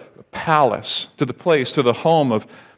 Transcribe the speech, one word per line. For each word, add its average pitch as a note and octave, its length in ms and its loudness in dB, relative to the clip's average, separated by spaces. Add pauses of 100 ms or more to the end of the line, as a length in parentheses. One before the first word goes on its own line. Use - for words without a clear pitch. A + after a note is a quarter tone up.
(320)
palace, C3+ 840 0
to D3+ 80 -2
the B2 80 -4
place, D3+ 400 0
to D3 100 0
the A#2+ 100 2
home D#3 380 0
of A2 160 -2 (320)